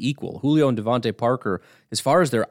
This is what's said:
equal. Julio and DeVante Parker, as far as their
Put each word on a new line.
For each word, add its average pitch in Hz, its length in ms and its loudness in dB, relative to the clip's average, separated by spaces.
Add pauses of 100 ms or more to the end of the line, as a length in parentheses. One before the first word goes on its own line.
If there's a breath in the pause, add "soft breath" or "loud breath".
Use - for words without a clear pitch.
equal. 113 340 -6
Julio 147 280 2
and 123 100 0
DeVante 113 380 -2
Parker, 120 460 -2 (320 soft breath)
as 113 80 -4
far 156 200 4
as 147 100 2
their 113 200 0